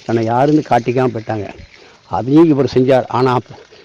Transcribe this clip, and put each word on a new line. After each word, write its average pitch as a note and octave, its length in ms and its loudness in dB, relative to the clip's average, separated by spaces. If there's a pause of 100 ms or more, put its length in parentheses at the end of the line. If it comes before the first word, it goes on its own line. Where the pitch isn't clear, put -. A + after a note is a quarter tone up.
தன்னை A2+ 220 -2
யாருன்னு C#3+ 400 0
காட்டிக்காம B2 500 0
போயிட்டாங்க. G#2+ 320 -8 (640)
அதையும் C#3 420 2
இவர் C3 220 -2
செஞ்சார். B2+ 360 2
ஆனா B2 200 0 (540)